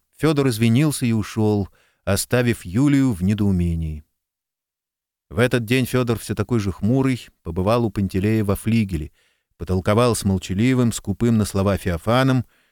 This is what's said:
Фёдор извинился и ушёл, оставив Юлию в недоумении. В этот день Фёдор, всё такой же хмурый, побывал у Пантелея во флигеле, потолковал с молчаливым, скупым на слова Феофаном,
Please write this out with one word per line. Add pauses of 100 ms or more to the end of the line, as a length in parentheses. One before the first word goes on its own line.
(180)
Фёдор
извинился
и
ушёл, (340)
оставив
Юлию
в
недоумении. (1300)
В
этот
день
Фёдор,
всё
такой
же
хмурый, (140)
побывал
у
Пантелея
во
флигеле, (460)
потолковал
с
молчаливым,
скупым
на
слова
Феофаном, (280)